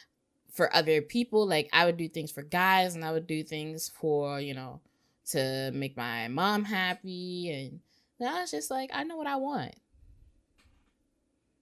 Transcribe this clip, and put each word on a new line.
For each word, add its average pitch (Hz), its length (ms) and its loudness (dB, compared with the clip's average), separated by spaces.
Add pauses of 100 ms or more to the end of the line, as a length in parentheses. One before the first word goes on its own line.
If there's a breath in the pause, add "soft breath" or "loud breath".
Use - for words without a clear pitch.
(520 loud breath)
for - 220 2
other 156 260 6
people. 214 460 2
Like, 151 260 2
I 170 120 8
would 175 120 4
do 165 120 -4
things 156 240 -6
for 143 100 -10
guys, 185 540 4
and 165 80 -6
I 160 80 -4
would 160 160 -2
do 156 160 -2
things 156 440 -6
for, 143 520 0
you 139 140 -4
know, 131 260 -12 (500)
to 135 420 0
make 135 240 -4
my 117 320 -2
mom 202 360 2
happy. 180 840 -2
And 139 300 -6 (380)
now 302 240 -2
it's 349 80 -8
just 302 220 -4
like, 262 200 -2
I 285 120 -2
know 330 120 -8
what 302 120 -4
I 277 80 0
want. 269 380 -4 (1900)